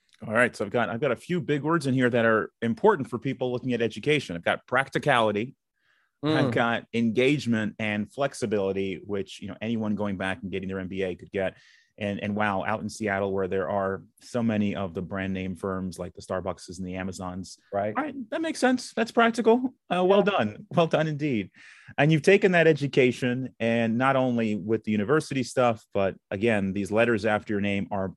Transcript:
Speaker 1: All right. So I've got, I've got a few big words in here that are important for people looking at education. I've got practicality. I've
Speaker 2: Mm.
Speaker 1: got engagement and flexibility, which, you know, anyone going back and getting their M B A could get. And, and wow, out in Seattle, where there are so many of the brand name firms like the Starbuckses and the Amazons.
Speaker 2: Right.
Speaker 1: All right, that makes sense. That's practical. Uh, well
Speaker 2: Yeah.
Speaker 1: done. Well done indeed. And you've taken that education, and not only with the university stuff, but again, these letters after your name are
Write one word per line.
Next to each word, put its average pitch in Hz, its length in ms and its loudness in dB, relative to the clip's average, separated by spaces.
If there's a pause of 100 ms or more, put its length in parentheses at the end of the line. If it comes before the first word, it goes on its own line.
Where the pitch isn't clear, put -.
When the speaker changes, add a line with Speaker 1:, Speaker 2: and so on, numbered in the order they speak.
(280)
Speaker 1:
All 107 60 -4
right. 120 220 4
So - 80 -4
I've 98 80 -4
got, 113 180 0
I've 113 120 -4
got 139 100 0
a 110 40 0
few 170 260 -4
big 139 220 -2
words 151 240 0
in 127 80 2
here 127 160 4
that 117 120 2
are 110 280 2 (100)
important 131 480 2
for 127 80 -6
people 127 340 -4
looking 123 220 -4
at 113 80 -2
education. 117 540 0
I've 87 80 -10
got - 240 -2
practicality. 123 880 0 (680)
I've 151 200 2
Speaker 2:
Mm. 127 60 0
Speaker 1:
got 117 420 0
engagement 117 840 0
and 107 300 -4
flexibility, 98 960 -2
which, 98 380 -8
you 101 80 -12
know, - 100 -12
anyone 110 360 -4
going 101 200 -4
back 95 260 -4
and 95 80 -8
getting 95 200 -6
their 95 100 -6
M 92 80 -8
B 95 160 -4
A 90 120 -4
could - 180 -18
get. 92 240 -2 (400)
And, 101 260 -4
and 104 100 -4
wow, 101 320 0
out 107 140 -4
in 110 80 -8
Seattle, 98 460 -2
where 95 160 -2
there 95 200 -2
are 98 340 -2 (180)
so - 200 -6
many 104 320 0
of 92 200 -6
the 95 80 -4
brand 95 320 -6
name 92 240 -6
firms 92 420 -6
like 87 140 -10
the 101 80 -20
Starbuckses 92 580 -6
and 92 80 -8
the 90 80 -8
Amazons. 92 640 -10 (140)
Speaker 2:
Right. 101 240 -2
Speaker 1:
All 277 80 -2
right, 285 100 -10 (160)
that 320 100 -4
makes 320 180 -6
sense. 254 340 0
That's 226 180 -2
practical. 233 640 2 (160)
Uh, 180 160 2
well 196 200 6
Speaker 2:
Yeah. 202 60 2
Speaker 1:
done. 110 420 -2
Well 165 140 4
done 156 200 2
indeed. 139 440 -2 (460)
And 143 120 6
you've 160 120 6
taken 190 320 6
that 165 140 6
education, 127 920 2
and 117 380 2
not 131 180 4
only 120 400 2
with 110 300 -2
the 110 60 -2
university 131 520 0
stuff, 120 500 0
but 98 220 0 (160)
again, 101 400 0
these 95 180 -4
letters 113 360 2
after 107 280 0
your 101 60 0
name 98 320 -2
are 95 260 -4